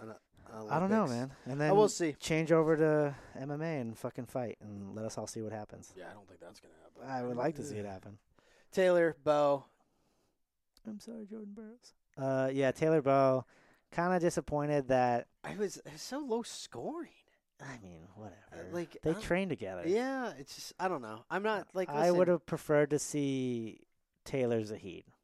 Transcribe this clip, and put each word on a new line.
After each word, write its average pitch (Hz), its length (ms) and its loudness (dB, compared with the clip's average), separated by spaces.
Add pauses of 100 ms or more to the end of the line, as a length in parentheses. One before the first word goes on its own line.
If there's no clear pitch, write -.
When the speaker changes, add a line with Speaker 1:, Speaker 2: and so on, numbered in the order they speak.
Speaker 1:
an, 110 100 -14
an 107 40 -14 (560)
Speaker 2:
I 151 80 0
don't 190 120 2
know, 214 140 4
Speaker 1:
Olympics. 139 80 0
Speaker 2:
man. 127 200 -2 (140)
And 139 160 -2
Speaker 1:
I 151 60 4
Speaker 2:
then 190 80 8
Speaker 1:
will 208 120 8
see. 160 320 -2
Speaker 2:
change 160 320 2
over 160 240 6
to 151 380 4 (260)
M 135 100 -6
M 147 120 -4
A 160 180 -2
and 113 180 -6
fucking 120 280 -8
fight 123 340 -6
and 101 340 -12
let 110 100 -6
us 110 140 -6
all 156 80 -6
see 113 160 -10
what 107 100 -8
happens. - 440 -14
Speaker 1:
Yeah, 180 140 -16
I - 40 -16
don't 104 140 -20
think - 120 -20
that's - 200 -20
gonna - 140 -20 (100)
happen. - 260 -16 (140)
Speaker 2:
I - 20 -4
would 123 100 -4
like 151 200 -2
to 120 80 -10
see 104 120 -10
it 104 100 -6
happen. 101 320 -14 (520)
Speaker 1:
Taylor, 175 540 4
Bo. 147 400 4 (1200)
Speaker 2:
I'm 214 140 -12
sorry, 226 260 -12
Jordan 208 280 -12
Burroughs. 220 400 -18 (220)
Uh, 135 360 0
yeah, 135 200 4
Taylor 160 300 2
Bowe. 135 420 6 (480)
Kinda 180 280 2
disappointed 147 680 0
that 123 380 4 (180)
Speaker 1:
I 147 120 -8
was, 190 220 -4
it 147 140 -16
was 156 100 -14
so 262 180 -8
low 240 220 -2
scoring. 226 640 -10 (520)
Speaker 2:
I 135 200 -12
mean, 87 200 -18 (160)
whatever. 110 540 -16
Speaker 1:
Uh, 165 40 -8
like, 175 280 -6
Speaker 2:
They 151 80 2
Speaker 1:
I - 20 2
don't 208 100 -4
Speaker 2:
train 185 260 0
together. 95 380 -6
Speaker 1:
Yeah, 247 520 -2
it's - 180 -14
just, - 240 -14
I 185 80 0
don't 160 140 -2
know. 110 280 -12
I'm 185 140 -2
not, 208 300 -2
like, 180 140 0
Speaker 2:
I 151 180 2
Speaker 1:
listen. 175 100 6
Speaker 2:
would 175 120 6
have 170 160 2
preferred 147 460 4
to 147 80 2
see 131 840 -2 (420)
Taylor 120 400 2
Zahid. 95 400 -10 (200)